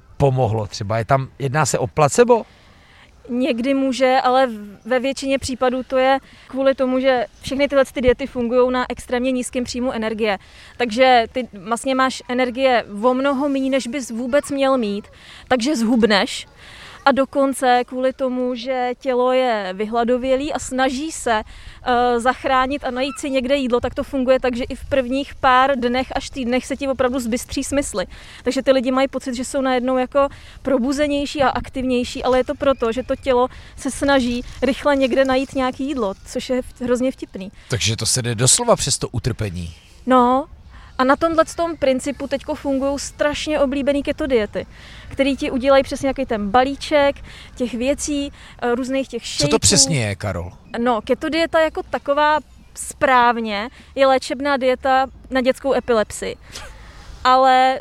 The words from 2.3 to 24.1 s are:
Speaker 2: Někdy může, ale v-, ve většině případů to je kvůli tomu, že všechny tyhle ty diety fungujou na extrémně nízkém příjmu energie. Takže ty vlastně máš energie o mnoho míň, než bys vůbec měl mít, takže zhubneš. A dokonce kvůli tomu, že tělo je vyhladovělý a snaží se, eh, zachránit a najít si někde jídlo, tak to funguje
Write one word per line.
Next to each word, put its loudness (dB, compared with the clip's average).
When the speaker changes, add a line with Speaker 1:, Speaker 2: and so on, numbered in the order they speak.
Speaker 2:
Někdy 0
může, 2
ale 4
v-, -10
ve 0
většině -2
případů -2
to -2
je 4
kvůli 0
tomu, 0
že 2
všechny -2
tyhle 4
ty -8
diety 2
fungujou 2
na -2
extrémně -4
nízkém -4
příjmu -4
energie. -2
Takže 6
ty -4
vlastně -4
máš 0
energie 2
o 4
mnoho 0
míň, -2
než -2
bys -8
vůbec -2
měl 0
mít, -4
takže 0
zhubneš. 2
A 6
dokonce 2
kvůli -2
tomu, -4
že -4
tělo 0
je 0
vyhladovělý 0
a -2
snaží -2
se, -2
eh, 2
zachránit 0
a -4
najít -4
si -6
někde 0
jídlo, 0
tak -6
to -2
funguje 2